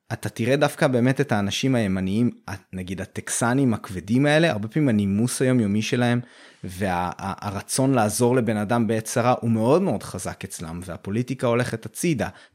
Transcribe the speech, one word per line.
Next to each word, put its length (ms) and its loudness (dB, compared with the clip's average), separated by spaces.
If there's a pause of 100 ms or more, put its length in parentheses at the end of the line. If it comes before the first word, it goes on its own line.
(120)
אתה 160 -6
תראה 280 0
דווקא 300 2
באמת 340 4
את 120 0
האנשים 420 0
הימניים, 560 0 (180)
ה-, 60 -8 (180)
נגיד 280 -8
הטקסנים 760 0
הכבדים 520 -2
האלה, 240 4
הרבה 180 -4
פעמים 200 2
הנימוס 540 2
היומיומי 400 2
שלהם, 380 0 (440)
וה-, 540 -2
ה-, 300 -8
הרצון 460 0
לעזור 420 2
לבן 200 0
אדם 300 0
בעת 180 0
צרה 360 2
הוא 100 0
מאוד 320 4
מאוד 200 -2
חזק 420 -10
אצלם, 400 -10
והפוליטיקה 600 -6
הולכת 400 -2
הצידה, 420 -2 (260)